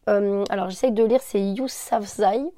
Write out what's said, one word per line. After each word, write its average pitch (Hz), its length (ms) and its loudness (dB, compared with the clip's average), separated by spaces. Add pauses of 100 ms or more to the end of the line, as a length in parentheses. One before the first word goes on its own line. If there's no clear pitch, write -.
euh, 202 400 2
alors 190 220 -4
j'essaye 247 200 0
de 220 120 2
lire, 233 180 4
c'est - 200 -2
Yousafzai, 208 1160 -2